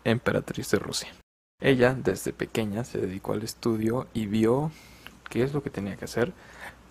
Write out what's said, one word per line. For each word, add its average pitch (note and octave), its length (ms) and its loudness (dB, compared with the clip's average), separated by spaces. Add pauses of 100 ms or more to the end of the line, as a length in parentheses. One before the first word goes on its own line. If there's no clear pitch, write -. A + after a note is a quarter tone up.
emperatriz A2 680 0
de G2+ 80 4
Rusia. - 340 -6 (480)
Ella, C3 320 6
desde G2+ 400 -2
pequeña, A2 500 -2
se - 140 -8
dedicó G#2 360 -4
al G#2+ 100 -4
estudio A2+ 720 0
y A2 100 -2
vio A2+ 460 4 (580)
qué A#2 140 0
es C#3+ 100 0
lo D3 80 -2
que - 80 -8
tenía G2 260 -6
que - 100 -10
hacer A#2+ 280 -2 (580)